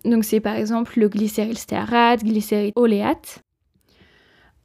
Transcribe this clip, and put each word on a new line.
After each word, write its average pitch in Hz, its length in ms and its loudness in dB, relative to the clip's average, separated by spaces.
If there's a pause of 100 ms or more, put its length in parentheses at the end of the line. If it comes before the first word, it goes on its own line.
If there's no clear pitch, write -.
donc 226 200 2
c'est 220 160 2
par 220 160 -4
exemple 226 440 -2
le 214 80 6
glycéryl 214 480 -2
stéarate, 233 680 0
glycéryl 208 520 0
oléate. 233 680 0 (1200)